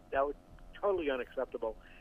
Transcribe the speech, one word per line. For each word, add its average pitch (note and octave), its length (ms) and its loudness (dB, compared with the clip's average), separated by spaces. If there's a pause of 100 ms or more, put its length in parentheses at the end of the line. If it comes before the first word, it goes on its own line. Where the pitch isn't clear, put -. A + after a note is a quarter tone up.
(140)
that C#3 140 6
would C#3+ 100 -2
be - 420 -16
totally F3+ 320 4
unacceptable B2 640 -2 (260)